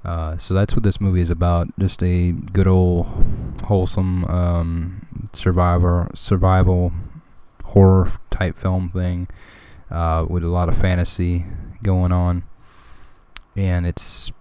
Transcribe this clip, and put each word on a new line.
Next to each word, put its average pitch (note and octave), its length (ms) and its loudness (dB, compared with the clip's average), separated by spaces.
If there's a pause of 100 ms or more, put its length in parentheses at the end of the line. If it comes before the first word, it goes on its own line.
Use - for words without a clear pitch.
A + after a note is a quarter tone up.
Uh, D#2+ 340 -6
so - 160 -6
that's G2 220 2
what G#2 80 4
this G2 180 0
movie F#2 200 2
is E2 80 0
about. E2+ 380 0 (120)
Just F#2+ 240 -2
a F2+ 280 2
good F#2+ 360 0
old F2+ 400 2 (580)
wholesome, F#2 600 0
um, E2+ 1080 -4
survivor, F2 800 2
survival F#2 760 2 (720)
horror F#2+ 480 6 (180)
type F2+ 260 -4
film F#2 340 -4
thing, F2+ 380 -4 (600)
uh, E2 380 -2
with E2+ 160 -2
a E2+ 40 -2
lot F2 220 0
of E2 80 4
fantasy F2 680 0 (380)
going F#2 280 0
on, F2+ 320 0 (1120)
and F#2 300 0
it's - 560 -8